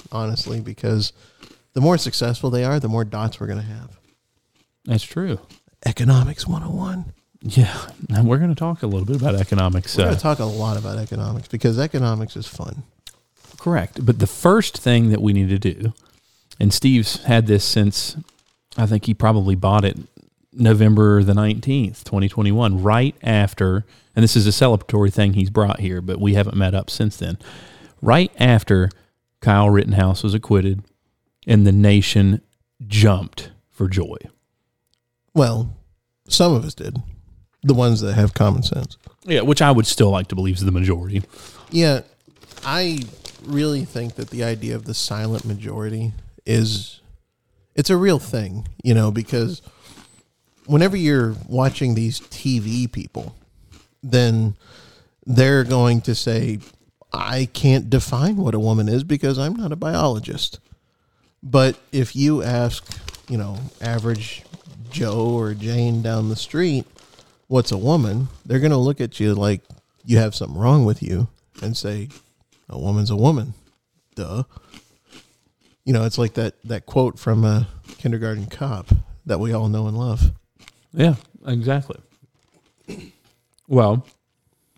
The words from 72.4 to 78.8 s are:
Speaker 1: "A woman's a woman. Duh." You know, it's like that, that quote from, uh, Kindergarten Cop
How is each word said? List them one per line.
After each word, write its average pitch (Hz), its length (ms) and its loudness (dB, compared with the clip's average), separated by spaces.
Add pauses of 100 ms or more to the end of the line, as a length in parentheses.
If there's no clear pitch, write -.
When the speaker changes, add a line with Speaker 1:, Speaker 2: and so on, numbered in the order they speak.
Speaker 1:
"A - 80 -14
woman's 101 340 -2
a 104 40 -2
woman. 120 380 0 (600)
Duh." 95 280 -8 (1400)
You 131 100 0
know, 113 120 2
it's 113 140 -4
like 117 160 -2
that, 113 280 -4
that 113 220 -10
quote 127 320 -2
from, 113 260 0
uh, 107 200 2 (340)
Kindergarten 110 480 -6
Cop 113 440 -10 (360)